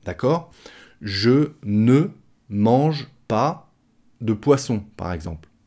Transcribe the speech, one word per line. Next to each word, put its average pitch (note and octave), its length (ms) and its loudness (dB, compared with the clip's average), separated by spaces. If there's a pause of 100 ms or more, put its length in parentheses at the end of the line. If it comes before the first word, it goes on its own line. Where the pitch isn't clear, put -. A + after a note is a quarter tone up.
D'accord? C3+ 460 -4 (500)
Je A#2 520 0 (120)
ne A#2+ 460 2 (380)
mange A#2+ 600 0 (200)
pas C#3 440 -4 (480)
de A2+ 120 -4
poisson, C3 480 0 (160)
par F2 160 -8
exemple. E2 360 -10 (180)